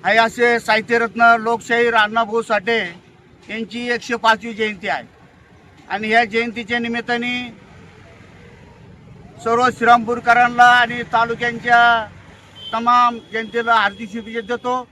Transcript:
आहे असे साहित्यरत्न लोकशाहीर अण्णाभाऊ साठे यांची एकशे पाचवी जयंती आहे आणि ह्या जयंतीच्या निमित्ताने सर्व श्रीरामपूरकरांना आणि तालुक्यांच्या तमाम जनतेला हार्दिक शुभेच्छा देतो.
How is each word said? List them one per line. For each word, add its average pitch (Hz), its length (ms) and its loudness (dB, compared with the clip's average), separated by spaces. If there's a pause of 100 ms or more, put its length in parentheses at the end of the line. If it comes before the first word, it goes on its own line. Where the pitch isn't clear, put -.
आहे 208 140 2
असे 233 420 0
साहित्यरत्न 233 800 2
लोकशाहीर 233 540 -2
अण्णाभाऊ 226 480 0
साठे 202 640 -4 (460)
यांची 226 420 -8
एकशे 233 240 -4
पाचवी 226 380 0
जयंती 208 340 -6
आहे 143 160 -4 (880)
आणि 202 180 -6
ह्या 226 180 4
जयंतीच्या 233 540 -4
निमित्ताने 240 760 -6 (1900)
सर्व 240 260 2
श्रीरामपूरकरांना 240 920 4
आणि 240 400 4
तालुक्यांच्या 233 1040 2 (680)
तमाम 240 440 2 (160)
जनतेला 226 400 -4
हार्दिक 202 400 -2
शुभेच्छा 226 280 -10
देतो. 240 500 -6